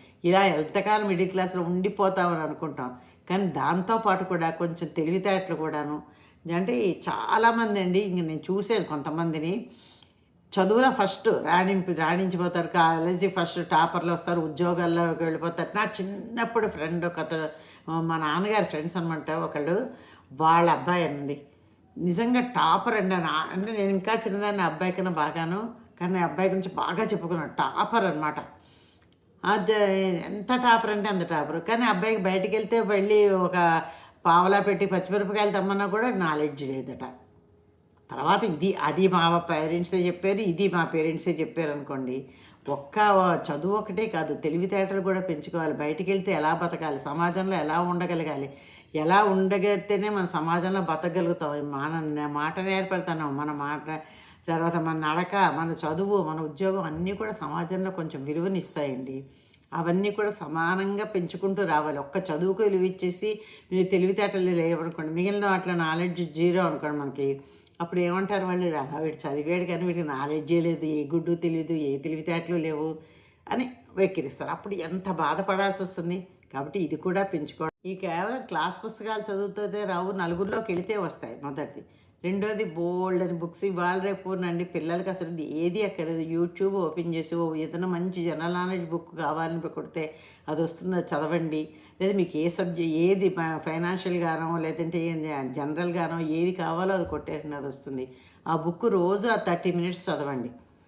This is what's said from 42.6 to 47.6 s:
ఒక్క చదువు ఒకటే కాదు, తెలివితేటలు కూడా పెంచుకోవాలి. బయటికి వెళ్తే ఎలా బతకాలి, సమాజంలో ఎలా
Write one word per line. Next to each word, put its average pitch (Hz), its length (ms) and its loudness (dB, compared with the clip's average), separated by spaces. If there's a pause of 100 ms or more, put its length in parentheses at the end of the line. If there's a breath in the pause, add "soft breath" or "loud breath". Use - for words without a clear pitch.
ఒక్క 139 320 -4 (460)
చదువు 165 340 -2
ఒకటే 208 300 -2
కాదు, 151 280 -4
తెలివితేటలు 190 640 0
కూడా 190 200 0
పెంచుకోవాలి. 165 520 -4
బయటికి 151 380 -4
వెళ్తే 196 200 0
ఎలా 156 220 2
బతకాలి, 165 460 -2
సమాజంలో 170 560 0
ఎలా 156 260 0